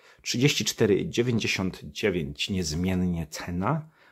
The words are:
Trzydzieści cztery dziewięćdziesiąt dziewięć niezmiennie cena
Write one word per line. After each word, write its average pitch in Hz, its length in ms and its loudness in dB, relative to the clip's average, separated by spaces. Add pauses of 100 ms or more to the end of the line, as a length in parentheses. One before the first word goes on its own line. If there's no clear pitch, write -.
(220)
Trzydzieści 123 420 2
cztery - 440 2
dziewięćdziesiąt 110 760 0
dziewięć 78 680 -2
niezmiennie 90 760 0
cena 104 600 -4 (240)